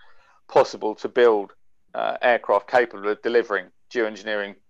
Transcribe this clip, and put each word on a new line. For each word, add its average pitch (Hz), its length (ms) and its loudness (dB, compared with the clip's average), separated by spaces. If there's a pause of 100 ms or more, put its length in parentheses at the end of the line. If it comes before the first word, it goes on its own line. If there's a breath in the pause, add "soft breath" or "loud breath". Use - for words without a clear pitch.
(480 soft breath)
possible 107 480 0
to - 120 -8
build, 107 460 2 (400)
uh, 110 260 -4
aircraft 113 480 0
capable 117 400 0
of 107 140 -4
delivering 110 440 0 (240)
geoengineering 107 680 -6 (140)